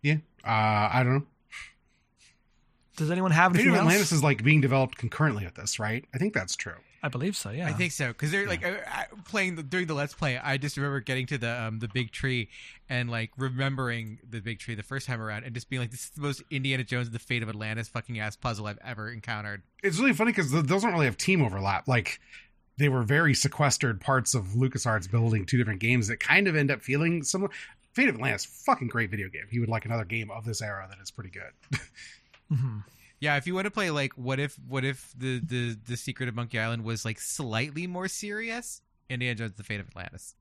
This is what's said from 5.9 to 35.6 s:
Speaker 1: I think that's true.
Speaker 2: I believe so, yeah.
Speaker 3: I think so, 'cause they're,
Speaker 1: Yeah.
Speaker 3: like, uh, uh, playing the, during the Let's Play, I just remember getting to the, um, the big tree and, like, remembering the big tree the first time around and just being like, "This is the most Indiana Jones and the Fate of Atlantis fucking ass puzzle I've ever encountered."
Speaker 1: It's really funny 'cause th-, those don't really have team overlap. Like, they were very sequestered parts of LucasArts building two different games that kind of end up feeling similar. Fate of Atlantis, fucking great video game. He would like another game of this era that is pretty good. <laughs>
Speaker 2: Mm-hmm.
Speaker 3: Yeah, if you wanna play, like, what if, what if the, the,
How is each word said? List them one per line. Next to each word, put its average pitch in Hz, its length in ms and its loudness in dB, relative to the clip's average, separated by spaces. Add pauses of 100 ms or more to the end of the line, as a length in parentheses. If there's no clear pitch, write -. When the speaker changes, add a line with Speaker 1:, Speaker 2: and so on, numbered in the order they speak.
Speaker 1:
I 131 40 -6
think 202 140 0
that's 92 240 -4
true. 87 200 -8 (260)
Speaker 2:
I 156 60 -2
believe 143 280 -2
so, - 140 -8
yeah. 147 180 -4
Speaker 3:
I - 40 0
think 156 200 0
so, 127 220 -2
'cause 147 160 -2
they're, 196 140 0
Speaker 1:
Yeah. 202 40 -4
Speaker 3:
like, 175 160 -4
uh, 185 140 -2 (120)
uh, - 140 -4 (220)
playing 185 300 0
the, 160 60 -8
during 175 240 -2
the 160 80 -2
Let's 143 200 -2
Play, 131 240 -2
I 139 180 -2
just 139 200 -4
remember 139 240 -2
getting 127 260 -4
to 139 120 -4
the, 117 240 -2
um, 110 180 -4
the 117 80 -4
big 120 220 -4
tree 127 380 -2 (400)
and, 123 220 -2
like, 113 260 -4
remembering 127 840 -2 (100)
the 113 120 -8
big 107 200 -8
tree 120 140 -8
the 104 80 -6
first 135 240 -8
time 120 140 -4
around 110 240 -6
and 123 100 -10
just 117 140 -10
being 131 120 -4
like, 120 100 -4
"This 127 140 -12
is - 60 -14
the 151 120 -10
most 143 280 -4
Indiana 135 340 0
Jones 123 240 -2
and 113 60 -10
the 117 60 -8
Fate 120 220 -4
of 110 80 -4
Atlantis 107 380 -6
fucking 117 300 -6
ass 107 160 -6
puzzle 107 320 -4
I've 104 160 -8
ever 107 300 -10
encountered." 104 500 -8 (200)
Speaker 1:
It's 175 160 2
really 254 160 6
funny 226 180 4
'cause 165 180 2
th-, 156 140 4
those 185 180 2
don't 226 100 2
really 165 140 4
have 117 120 0
team 185 240 4
overlap. 98 440 0
Like, 120 320 2 (600)
they 143 100 4
were 131 140 2
very 143 320 4
sequestered 123 680 2
parts 131 340 2
of 110 140 0
LucasArts 113 640 0
building 110 340 4
two 127 140 2
different 107 220 0
games 113 280 2
that 113 100 -4
kind 190 300 4
of 160 80 2
end 143 140 4
up 131 120 -2
feeling 160 400 0
similar. 190 280 -2 (420)
Fate 262 160 4
of 170 80 2
Atlantis, 120 300 -2
fucking - 420 0
great 113 220 0
video 101 180 -4
game. - 220 -12
He 120 100 0
would 113 80 0
like 113 160 -2
another 113 200 -2
game 107 260 -6
of 107 140 -10
this 110 160 -6
era 98 280 -8
that 98 140 -20
is - 80 -14
pretty 95 200 -14
good. 90 220 -14 (200)
<laughs> - 180 -6 (580)
Speaker 2:
Mm-hmm. 123 300 0 (400)
Speaker 3:
Yeah, 143 200 2
if 135 100 -4
you 185 80 -2
wanna 196 160 -2
play, 190 180 0
like, 143 220 0
what 131 260 -4
if, 139 180 -4 (120)
what 127 160 -2
if 135 340 -4
the, 127 220 -2
the, 120 440 -2